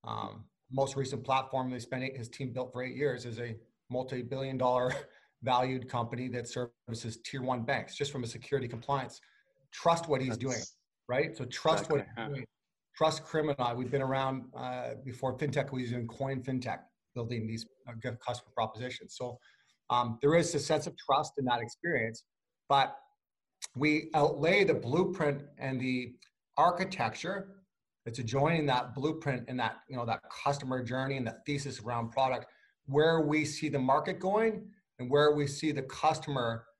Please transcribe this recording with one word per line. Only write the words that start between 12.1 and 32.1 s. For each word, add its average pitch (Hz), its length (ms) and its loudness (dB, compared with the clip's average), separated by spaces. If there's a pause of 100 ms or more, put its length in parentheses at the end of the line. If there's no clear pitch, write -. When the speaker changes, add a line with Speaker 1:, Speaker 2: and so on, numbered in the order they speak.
Speaker 1:
he's 110 60 -6
Speaker 2:
yeah. 139 60 -6
Speaker 1:
doing. 120 100 -8 (500)
Trust 156 280 2
Krim 156 240 0
and 139 120 0
I, 120 140 0
we've 127 160 -4
been 139 120 0
around, 131 440 0 (120)
uh, 127 380 -6 (100)
before 127 320 -4
fintech, 143 340 -2
we 127 120 -4
was 120 80 -4
doing 120 160 -4
Coin 135 340 -6
Fintech, 123 380 -4 (360)
building 117 320 -4
these, 113 180 -6 (220)
uh, 120 140 -14
good 113 180 -4
customer - 340 -8
propositions. 120 600 -4
So, 123 240 -8 (500)
um, 120 320 4
there 147 140 6
is 165 180 4
a 147 60 2
sense 151 260 0
of - 120 -8
trust 139 400 2
in 135 80 -2
that 120 160 2
experience, 117 640 -2 (420)
but 139 300 4 (800)
we 151 380 2
outlay 156 520 4
the 160 80 4
blueprint 147 680 2 (140)
and 131 220 -4
the 127 360 -2 (420)
architecture 175 1000 0 (500)
that's 117 140 -6
adjoining 143 460 2
that 123 280 2
blueprint 139 540 -2
and 127 140 -4
that, 110 160 -2 (120)
you 131 60 -10
know, 120 100 -2
that 110 140 -2 (100)
customer 131 540 -2
journey 131 320 -2
and 127 100 -2
the - 200 -6
thesis 143 360 -4
around 117 300 -4